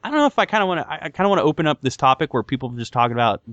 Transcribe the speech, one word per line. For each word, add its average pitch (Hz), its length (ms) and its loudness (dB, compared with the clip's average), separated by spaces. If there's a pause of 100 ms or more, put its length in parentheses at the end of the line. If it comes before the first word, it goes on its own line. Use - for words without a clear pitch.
I 240 60 -8
don't 302 100 0
know 294 60 4
if - 120 0
I 202 80 2
kinda 208 200 0
wanna, 175 220 -2
I, 151 180 -8
I - 40 -10
kinda 190 180 0
wanna 190 140 4
open 156 240 2
up 151 160 0
this 131 140 -4
topic 135 360 2
where 120 120 0
people 131 260 -6
just 120 220 -10
talk 120 180 0
about 117 320 0 (100)